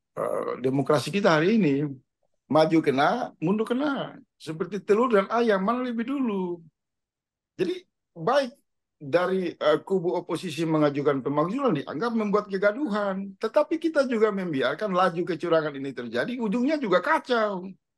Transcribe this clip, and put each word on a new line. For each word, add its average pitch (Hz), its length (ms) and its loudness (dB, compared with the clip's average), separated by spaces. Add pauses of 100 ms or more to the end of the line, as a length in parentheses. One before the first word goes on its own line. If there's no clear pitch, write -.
(160)
eh, 110 360 -4 (120)
demokrasi 139 480 0
kita 196 240 4
hari 190 240 4
ini. 143 240 2 (640)
Maju 160 320 4
kena, 151 640 0
mundur 214 240 0
kena. 254 480 -4 (240)
Seperti 170 400 -8
telur 226 320 2
dan 196 160 4
ayam, 220 320 2
mana 233 240 0
lebih 233 240 -4
dulu? 196 560 -2 (960)
Jadi 359 160 -2 (400)
baik 247 400 0 (480)
dari, 180 480 0
eh, 151 320 2
kubu 180 320 -2
oposisi 165 480 -6
mengajukan 147 560 2
pemakzulan 165 560 0
dianggap 147 400 -4
membuat 208 320 0
kegaduhan. 202 880 -2
Tetapi 302 480 0
kita 302 240 2
juga 220 240 2
membiarkan 180 640 -2
laju 180 320 2
kecurangan 160 480 0
ini 135 160 -6
terjadi, 123 480 -4
ujungnya 247 400 0
juga 254 240 2
kacau. 220 640 0 (300)